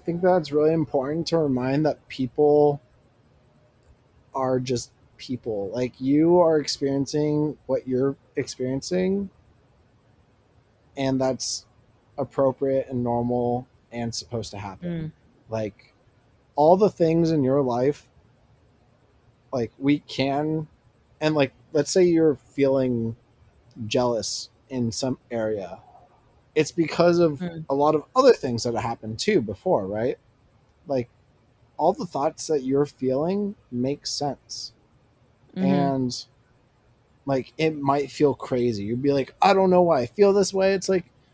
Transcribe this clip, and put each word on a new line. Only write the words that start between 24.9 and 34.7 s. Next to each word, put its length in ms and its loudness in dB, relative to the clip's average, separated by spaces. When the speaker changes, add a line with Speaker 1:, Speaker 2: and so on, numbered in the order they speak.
Speaker 1:
some 260 -4
area. 500 -6
It's 180 0
because 460 2
of 220 2
Speaker 2:
Mm. 280 -12
Speaker 1:
a 60 -2
lot 220 2
of 80 -6
other 180 6
things 300 -4
that 120 -4
have 100 -4
happened 340 -8
too 220 0
before, 460 -2
right? 320 -4
Like, 220 -4
all 160 2
the 140 -8
thoughts 400 -4
that 160 -2
you're 240 0
feeling 720 -4
make 340 -6
sense. 640 -10